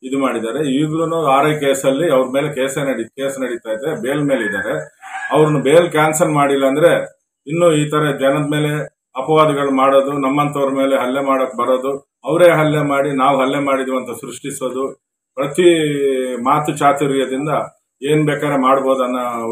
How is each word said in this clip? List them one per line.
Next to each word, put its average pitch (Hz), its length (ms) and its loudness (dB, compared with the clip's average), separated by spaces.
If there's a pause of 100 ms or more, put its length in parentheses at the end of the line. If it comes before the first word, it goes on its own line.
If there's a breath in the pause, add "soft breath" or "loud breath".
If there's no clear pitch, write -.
ಇದು 131 160 -4
ಮಾಡಿದ್ದಾರೆ. 123 480 -2
ಈಗ್ಲೂನು 156 580 -2
ಆರ್ 139 220 4
ಐ 151 120 -2
ಕೇಸಲ್ಲಿ 139 520 0
ಅವ್ರ 131 160 2
ಮೇಲೆ 139 260 -2
ಕೇಸೇ 135 280 -4
ನಡಿ-, 120 280 -4
ಕೇಸ್ 135 300 -8
ನಡೀತಾ 120 320 -8
ಇದೆ, 127 300 -6
ಬೇಲ್ 143 220 -2
ಮೇಲೆ 131 220 0
ಇದ್ದಾರೆ. 117 600 -8 (260)
ಅವ್ರನ್ನ 151 300 2
bail 156 300 4
cancel 156 380 2
ಮಾಡಿಲ್ಲ 139 380 2
ಅಂದ್ರೆ 151 240 4 (560)
ಇನ್ನೂ 170 240 2
ಈ 147 180 0
ತರ 151 220 0
ಜನದ 143 380 0
ಮೇಲೆ 151 360 -2 (300)
ಅಪವಾದಗಳು 143 560 2
ಮಾಡೋದು, 135 400 4
ನಮ್ಮಂತವ್ರ 143 580 0
ಮೇಲೆ 135 280 0
ಹಲ್ಲೆ 127 240 -2
ಮಾಡಕ್ 131 340 -2
ಬರೋದು, 127 360 0 (340)
ಅವರೇ 170 240 6
ಹಲ್ಲೆ 156 320 2
ಮಾಡಿ 143 300 0
ನಾವು 131 300 2
ಹಲ್ಲೆ 139 180 0
ಮಾಡಿದ್ವಿ 135 380 -2
ಅಂತ 120 120 -6 (120)
ಸೃಷ್ಟಿಸೋದು, 127 800 -8 (320)
ಪ್ರತಿ 147 340 2 (760)
ಮಾತು 147 340 0
ಚಾತುರ್ಯದಿಂದ 139 720 0 (520)
ಏನ್ 151 240 2
ಬೇಕಾದ್ರೆ 147 320 -2
ಮಾಡ್ಬೋದು 131 460 2
ಅನ್ನೋ 123 480 -4